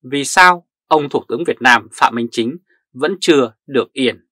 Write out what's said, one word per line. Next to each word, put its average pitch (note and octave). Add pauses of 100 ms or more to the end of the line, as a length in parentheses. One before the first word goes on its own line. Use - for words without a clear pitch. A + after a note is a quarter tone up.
vì C#3
sao F3+ (200)
ông D3+
Thủ -
tướng -
Việt -
Nam A#2
Phạm A#2+
Minh A#2
Chính A#2+ (360)
vẫn D3+
chưa C#3 (120)
được C3+
yên? A#2+